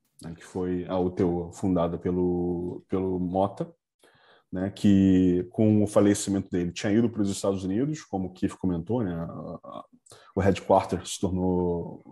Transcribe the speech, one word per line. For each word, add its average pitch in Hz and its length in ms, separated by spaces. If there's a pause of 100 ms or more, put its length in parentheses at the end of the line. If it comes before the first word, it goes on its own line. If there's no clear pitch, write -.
(220)
né, 82 140
que - 80
foi 90 420
a 95 120
O 90 120
T 95 140
O 85 260
fundada 87 480
pelo, 90 920
pelo 95 300
Mota, 95 560 (760)
né, 92 180
que 92 800
com 107 320
o 101 40
falecimento 101 640
dele 87 220
tinha 101 200
ido 117 180
pros 104 200
Estados 98 340
Unidos, 127 380
como 95 260
o 92 40
Keith - 240
comentou, 92 460
né, 90 100
a, 82 120
a, 82 600 (520)
o 98 40
headquarter 95 680
se - 120
tornou 90 920